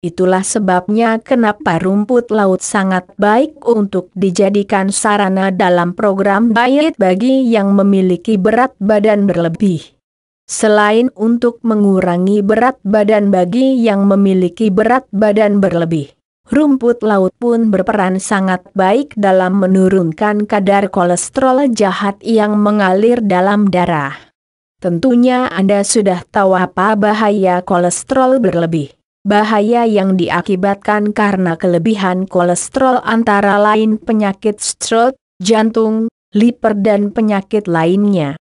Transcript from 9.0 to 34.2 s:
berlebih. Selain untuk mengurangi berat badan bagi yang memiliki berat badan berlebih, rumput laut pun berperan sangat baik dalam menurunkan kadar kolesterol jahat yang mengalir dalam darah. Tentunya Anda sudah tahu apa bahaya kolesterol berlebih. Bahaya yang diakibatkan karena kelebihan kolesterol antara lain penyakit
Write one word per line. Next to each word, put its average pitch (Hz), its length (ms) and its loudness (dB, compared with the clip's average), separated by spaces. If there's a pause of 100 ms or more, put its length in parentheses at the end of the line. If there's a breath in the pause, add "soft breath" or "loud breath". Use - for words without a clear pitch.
berlebih. 170 560 0 (640)
Selain 214 720 2
untuk 233 480 -2
mengurangi 196 800 0
berat 214 400 0
badan 208 480 2
bagi 233 480 0
yang 202 240 2
memiliki 196 640 2
berat 220 480 0
badan 208 480 2
berlebih, 165 480 -2 (400)
rumput 262 480 0
laut 202 400 0
pun 233 320 0
berperan 190 480 -2
sangat 190 400 -2 (160)
baik 202 400 0
dalam 190 400 2
menurunkan 190 960 0
kadar 196 400 0
kolesterol 254 800 0
jahat 202 560 -2
yang 208 320 0
mengalir 208 640 0
dalam 196 480 0
darah. 170 640 -4 (480)
Tentunya 247 640 2
Anda 202 400 0
sudah 196 400 -2
tahu 190 320 0
apa 190 400 -2
bahaya 208 640 0
kolesterol 247 800 0
berlebih. 165 480 -2 (320)
Bahaya 214 640 0
yang 190 320 0
diakibatkan 202 960 -2
karena 190 400 0
kelebihan 185 720 -2
kolesterol 214 800 0
antara 208 480 0
lain 214 400 2
penyakit 214 640 -4